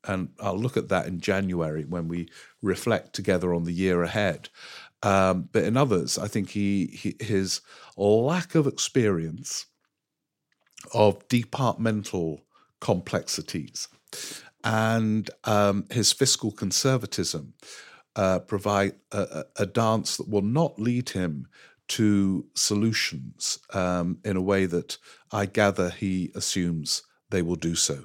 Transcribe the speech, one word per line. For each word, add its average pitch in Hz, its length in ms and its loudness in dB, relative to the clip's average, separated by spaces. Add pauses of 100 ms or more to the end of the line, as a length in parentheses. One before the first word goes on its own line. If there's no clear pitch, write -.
And 92 240 -4 (100)
I'll 101 240 -2
look 131 120 -2
at - 120 -2
that 92 180 0
in 87 140 -6
January 87 640 -2
when 82 240 -6
we 85 200 -6 (340)
reflect 98 520 -2
together 90 400 0
on 85 100 0
the 85 200 -4
year 90 180 4
ahead. 90 460 -2 (540)
Um, 95 500 4
but 104 120 2
in 107 120 2
others, 113 420 2
I 104 100 -4
think 104 220 -4
he, 101 360 0
he, - 240 -8 (100)
his 95 400 0 (360)
lack 117 580 2
of 156 120 4
experience 98 1000 0 (1300)
of 104 360 4
departmental 107 1120 0 (400)
complexities - 1080 -4 (720)
and, 110 680 2 (140)
um, 101 460 2
his 113 220 2
fiscal 123 400 0
conservatism, 98 1000 -2 (640)
uh, 95 240 2
provide 101 540 0 (180)
a, 104 100 -2 (180)
a, - 40 -10 (200)
a - 20 0
dance 110 500 0
that - 120 -8
will 101 200 0 (120)
not - 180 0
lead 123 320 0
him 80 360 -4 (400)
to 101 680 2
solutions, - 1040 -2 (160)
um, 90 500 0
in 101 120 0
a 92 160 0
way 95 140 4
that 85 300 -2 (340)
I 104 160 0
gather 98 440 2
he 92 440 -2
assumes 85 680 -2 (260)
they 92 140 0
will 87 140 0
do 82 180 -2
so. 78 300 0